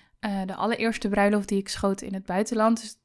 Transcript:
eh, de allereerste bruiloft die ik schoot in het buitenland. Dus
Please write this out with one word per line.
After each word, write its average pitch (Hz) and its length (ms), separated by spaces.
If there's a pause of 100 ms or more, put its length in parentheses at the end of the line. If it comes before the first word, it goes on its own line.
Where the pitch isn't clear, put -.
(200)
eh, 196 260
de 190 80
allereerste 226 540
bruiloft 202 400
die 196 100
ik 196 100
schoot 196 320
in 196 140
het 190 120
buitenland. 220 540
Dus - 240